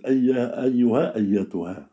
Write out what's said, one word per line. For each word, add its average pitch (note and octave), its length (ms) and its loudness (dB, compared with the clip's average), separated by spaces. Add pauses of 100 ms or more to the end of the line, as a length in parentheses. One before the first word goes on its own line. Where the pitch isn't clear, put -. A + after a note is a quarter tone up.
أيها B2+ 580 0
أيها B2 520 2
أيتها. F#2+ 760 -2